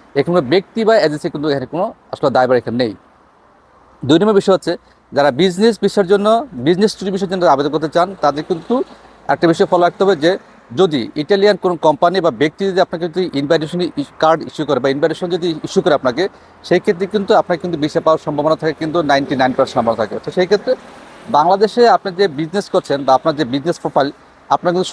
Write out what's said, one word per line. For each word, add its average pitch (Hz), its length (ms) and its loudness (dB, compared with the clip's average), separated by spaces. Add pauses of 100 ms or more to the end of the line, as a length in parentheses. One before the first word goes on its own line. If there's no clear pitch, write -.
(180)
এখানে 143 140 0
কোনো 175 100 2 (100)
ব্যক্তি 196 360 -2
বা 226 60 4 (100)
এজেন্সি 151 300 -2
কিন্তু 151 180 -4
এখানে 139 220 -4
কোনো 175 100 -2 (280)
আসলে - 240 -2
দায়ভার 127 240 4
এখানে 113 220 -6
নেই। 110 100 -2 (1160)
দুই 156 120 6
নম্বর 208 200 2
বিষয় 190 160 2
হচ্ছে - 160 -4 (440)
যারা 143 140 4 (100)
বিজনেস 196 420 2
ভিসার 233 300 0
জন্য, 202 140 2 (400)
বিজনেস 185 300 2
ট্যুরিস্ট 180 180 -6
ভিসার 190 180 -6
জন্য 185 100 -2 (120)
আবেদন 143 200 0
করতে 156 220 -4
চান 170 120 2 (160)
তাদের 147 240 0
কিন্তু 170 260 -4 (580)
একটা 143 180 2
বিষয় 170 200 0
ফলো 175 160 4
রাখতে - 180 -4
হবে 190 200 2
যে 175 80 4 (480)
যদি 151 200 2 (220)
ইটালিয়ান 202 420 2
কোনো 180 100 0 (120)
কোম্পানি 175 400 2
বা 160 40 4 (120)
ব্যক্তি 156 280 -2
যদি 185 160 0
আপনাকে 170 220 -8
যদি 175 160 -4 (160)
ইনভাইটেশন 156 400 -2 (420)
কার্ড 160 160 4 (100)
ইস্যু - 200 -10
করে 139 160 0
বা 139 100 2
ইনভাইটেশন 160 320 -2 (100)
যদি 175 100 -4 (200)
ইস্যু - 180 -2
করে 160 140 2
আপনাকে, 127 260 -2 (440)
সেই 175 160 2
ক্ষেত্রে 190 300 -2
কিন্তু 202 260 0
আপনার 175 220 -2
কিন্তু 175 200 -4
ভিসা 156 240 -2
পাওয়ার 160 200 2
সম্ভাবনা 151 340 0
থাকে 156 220 -4
কিন্তু 160 160 -2 (120)
নাইনটি 139 300 0
নাইন 131 160 2
পার্সেন্ট 131 200 0
সম্ভাবনা 113 260 0
থাকে। 107 120 -4 (100)
তো - 120 -8
সেই 185 140 2
ক্ষেত্রে 208 220 0 (640)
বাংলাদেশে 196 460 2 (140)
আপনি 196 120 -6 (120)
যে 202 60 4 (120)
বিজনেস 165 360 -4
করছেন 147 320 -2
বা 131 120 4
আপনার 156 200 -2
যে 151 60 -2 (100)
বিজনেস 147 280 -4
প্রোফাইল, 147 260 0 (460)
আপনার 170 200 0
কিন্তু 185 180 -2